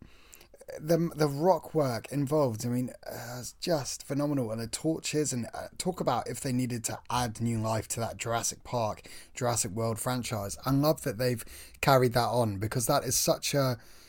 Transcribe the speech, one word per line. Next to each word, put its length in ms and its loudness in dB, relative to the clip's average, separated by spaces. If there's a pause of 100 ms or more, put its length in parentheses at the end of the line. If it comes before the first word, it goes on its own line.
(800)
the, 340 2
the 140 4
rock 480 2
work 340 2
involved, 560 2
I 20 -2
mean, 220 0 (180)
uh, 300 -10
it's 220 -12
just 440 -2
phenomenal. 460 0
And 100 -4
the 60 -4
torches, 680 0
and, 220 -4
uh, 140 -8 (100)
talk 220 -2
about 280 0
if 120 -8
they 120 -2
needed 320 0
to 140 -6 (100)
add 320 -2
new 180 0
life 300 0
to 120 -4
that 160 -4
Jurassic 480 -2
Park, 380 -2 (300)
Jurassic 380 0
World 300 -2
franchise. 680 -4
I 60 2
love 300 4
that 160 -4
they've 240 0 (380)
carried 340 8
that 140 4
on, 300 2
because 280 -2
that 180 2
is 100 -2
such 400 0
a 240 2 (300)